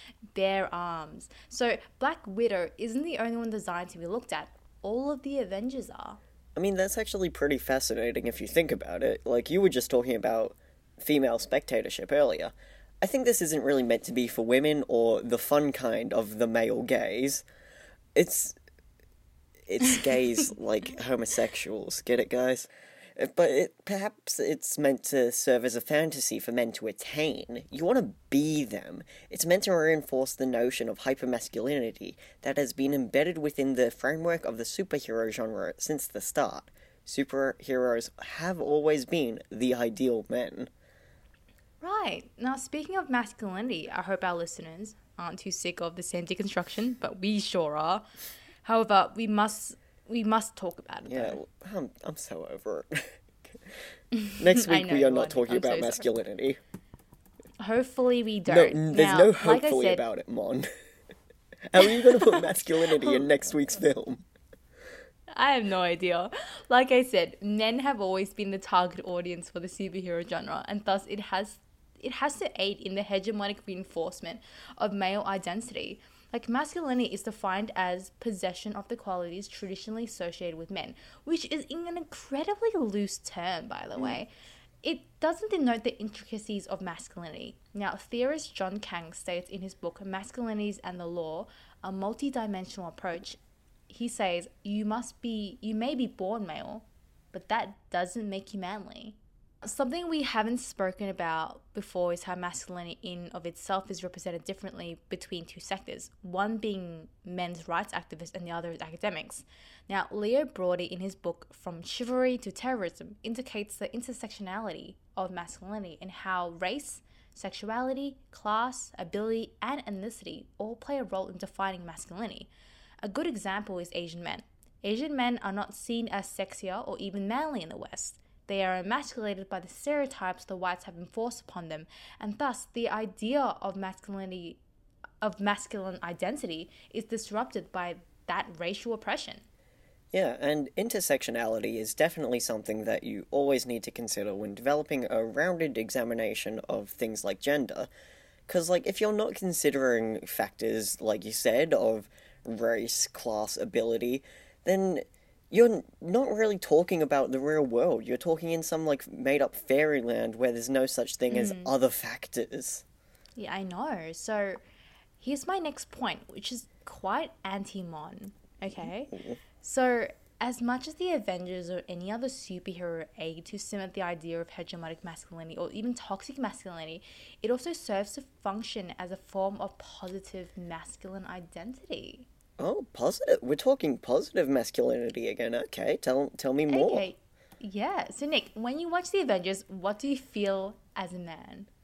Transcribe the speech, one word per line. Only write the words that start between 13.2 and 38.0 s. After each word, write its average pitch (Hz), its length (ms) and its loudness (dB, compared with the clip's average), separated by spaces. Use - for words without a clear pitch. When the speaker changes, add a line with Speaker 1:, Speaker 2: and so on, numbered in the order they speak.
Speaker 2:
this 240 160 4
isn't 156 200 2
really 135 200 4
meant 117 220 4
to - 80 -6
be 120 140 4
for 117 180 -2
women 139 440 6
or 113 340 6
the 120 160 2
fun 147 320 4
kind 113 440 -2
of 107 240 0
the 117 80 4
male 113 360 2
gaze. 123 600 0
It's, - 400 4
it's 170 360 4
gays 127 520 4
Speaker 1:
<laughs> - 20 -16
Speaker 2:
like 107 460 -2
homosexuals. 113 960 -2
Get 120 200 2
it, 104 100 0
guys? 127 360 0
But 170 160 6
it, 143 240 2
perhaps 202 520 -4
it's - 400 -2
meant 139 260 4
to 123 280 4
serve 123 320 4
as 120 100 0
a 120 60 -2
fantasy 147 580 0
for 117 140 -6
men 117 200 2
to - 140 -8
attain. - 840 -4
You 156 160 -2
wanna 214 240 4
be 151 340 4
them. - 400 -8
It's - 160 -2
meant 180 180 6
to 196 80 4
reinforce 156 640 4
the 135 100 -2
notion 123 460 2
of 101 100 -6
hypermasculinity 120 1120 -2
that 139 160 0
has 131 160 0
been 139 180 2
embedded 143 460 2
within 143 360 0
the 123 160 6
framework 160 540 0
of 113 140 -4
the 117 60 -6
superhero 113 680 -2
genre 107 480 -4
since - 280 -4
the - 140 -8
start. - 440 -2
Superheroes 131 1040 0